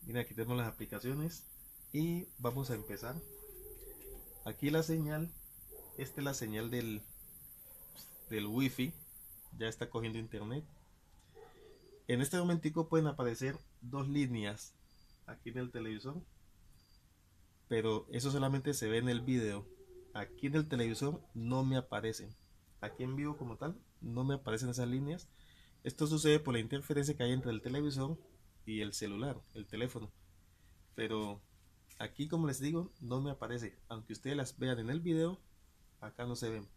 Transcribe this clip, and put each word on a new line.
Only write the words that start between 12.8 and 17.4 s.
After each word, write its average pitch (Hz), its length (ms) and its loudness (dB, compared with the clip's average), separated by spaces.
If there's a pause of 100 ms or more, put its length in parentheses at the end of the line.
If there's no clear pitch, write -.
pueden 160 180 6
aparecer 127 500 0 (220)
dos 135 300 -2
líneas 120 640 0 (540)
aquí - 240 -12
en 123 80 -4
el 123 120 -4
televisor, 117 500 -6 (1500)